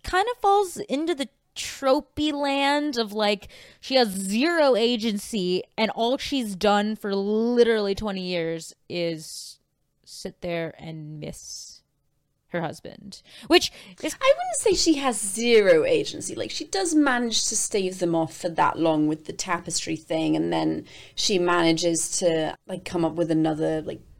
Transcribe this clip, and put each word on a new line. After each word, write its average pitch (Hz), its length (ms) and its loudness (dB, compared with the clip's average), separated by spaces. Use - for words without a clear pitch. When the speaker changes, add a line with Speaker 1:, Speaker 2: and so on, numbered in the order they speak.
Speaker 1:
kind 381 280 0
of 480 80 -6
falls 403 380 2
into 294 380 -2
the 262 140 -4
tropey 285 760 0
land 285 680 0
of, 208 140 -4
like, 208 340 0
she - 160 -2
has 240 140 6
zero 247 640 2
agency 208 880 0
and 226 140 0
all 240 300 -2
she's 226 360 -4
done 208 400 2
for 196 200 -4
literally 214 800 2
twenty 190 320 -6
years 165 480 -4
is 160 680 -6
sit - 360 -14
there 170 360 -6
and 156 420 -12
miss - 640 -14
her 175 100 -6
husband, - 640 -12
which 349 240 4
is - 180 -4
Speaker 2:
I 539 160 6
wouldn't 719 200 -4
say 403 160 2
she 330 260 4
has 262 180 0
zero 202 680 4
agency. - 500 -2
Like, - 160 -6
she 302 140 -8
does 370 280 -2
manage 247 540 2
to 220 80 -2
stave 185 440 -2
them 170 140 0
off 160 220 0
for 180 140 -4
that 160 280 0
long 156 300 2
with 151 160 -2
the - 80 -14
tapestry 170 640 -6
thing, 160 400 -2
and 165 160 -2
then 156 340 -2
she 190 240 0
manages 170 800 2
to, 160 360 0
like, 185 160 -10
come 170 220 -2
up 156 80 0
with 165 180 0
another, 156 500 0
like, 151 200 -10